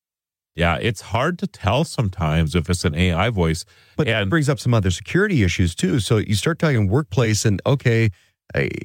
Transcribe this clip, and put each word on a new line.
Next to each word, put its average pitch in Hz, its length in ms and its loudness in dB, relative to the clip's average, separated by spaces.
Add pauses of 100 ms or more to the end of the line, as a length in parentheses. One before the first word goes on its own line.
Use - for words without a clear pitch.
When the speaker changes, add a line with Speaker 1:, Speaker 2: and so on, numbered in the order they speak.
(560)
Speaker 1:
Yeah, 82 220 0
it's 107 240 -4
hard 156 380 -2
to 196 80 -4
tell 123 360 -2
sometimes 82 720 -2
if 82 140 -2
it's 90 160 -2
an 76 100 -2
A 90 180 2
I 95 160 0
voice. 82 360 -2 (320)
Speaker 2:
But 156 100 0
Speaker 1:
And 110 200 0
Speaker 2:
that - 20 -4
brings 147 200 0
up 107 100 0
some 120 140 0
other 95 180 2
security 175 520 0
issues, 87 320 0
too. 180 240 0
So 113 180 0
you 104 180 0
start 160 240 -2
talking 120 280 2
workplace 113 560 0
and, 101 220 0
okay, 117 460 2 (440)
I, 69 140 -2 (160)